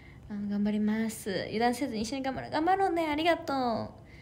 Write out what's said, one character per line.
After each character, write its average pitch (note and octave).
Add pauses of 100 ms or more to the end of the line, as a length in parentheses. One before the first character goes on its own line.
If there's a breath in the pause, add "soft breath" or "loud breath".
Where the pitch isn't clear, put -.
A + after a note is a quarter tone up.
(300 loud breath)
あ G#3+
の、 G3+
頑 G3+
張 G#3+
り G#3+
ま A3
す。 F#3+
油 G#3+
断 A#3+
せ C4
ず A#3
に G#3
一 A#3
緒 C4+
に C4
頑 C4
張 -
ろ -
う。 -
頑 D#4
張 F#4
ろ G4
う -
ね。 E4
あ D4
り D#4
が E4
と E4
う。 -
あ A#3 (300 loud breath)